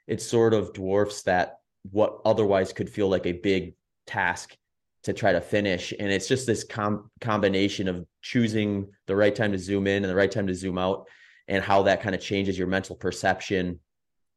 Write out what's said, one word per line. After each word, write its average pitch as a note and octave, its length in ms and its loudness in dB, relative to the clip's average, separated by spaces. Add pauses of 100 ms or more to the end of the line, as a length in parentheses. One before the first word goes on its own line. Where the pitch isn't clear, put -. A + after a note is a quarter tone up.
it - 120 -4
sort A2+ 340 2
of F#2+ 180 0
dwarfs G2 500 -2
that, F2+ 360 0 (320)
what G#2 340 0
otherwise G2 480 2
could G2+ 180 -6
feel G2+ 180 0
like F2+ 180 0
a F2+ 60 0
big F2 420 -2 (320)
task F2+ 500 -4 (480)
to G2+ 80 -2
try G2 200 2
to E2+ 80 2
finish. G2+ 580 -2
And G2+ 120 -2
it's F#2+ 160 0
just C3 200 0
this A2 180 0
com-, G#2 440 -4 (120)
combination G2+ 680 0
of F2+ 180 -4 (180)
choosing G#2 680 0 (180)
the F#2+ 80 -2
right G#2 200 4
time G#2+ 180 0
to F#2+ 60 -2
zoom G2 280 -2
in G2+ 160 2
and F#2+ 80 -2
the F2+ 60 -2
right G2 140 4
time G2+ 180 -2
to F#2 60 -2
zoom F2+ 240 -4
out, F#2 280 -2 (400)
and G2 180 -2
how G2 180 6
that F#2+ 200 2
kind G2 120 -2
of F2+ 60 -4
changes G2 380 -2
your F2+ 100 -2
mental F#2+ 260 -2
perception F#2 880 -2 (560)